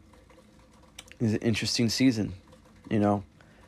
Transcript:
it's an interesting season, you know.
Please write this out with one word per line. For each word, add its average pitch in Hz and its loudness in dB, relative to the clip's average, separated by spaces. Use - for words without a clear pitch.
it's 107 2
an - 0
interesting 113 0
season, 113 0
you 110 0
know. 104 2